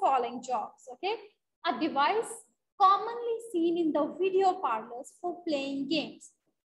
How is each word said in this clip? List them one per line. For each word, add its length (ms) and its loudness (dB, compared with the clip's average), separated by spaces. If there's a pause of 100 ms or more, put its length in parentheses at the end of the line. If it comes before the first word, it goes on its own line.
following 420 2
jobs. 520 -6
Okay, 200 -2 (500)
a 140 0
device 540 0 (480)
commonly 560 4 (160)
seen 260 2
in 140 2
the 280 0
video 340 4
parlors 680 -6
for 160 -6 (100)
playing 420 -4
games. 440 -4 (440)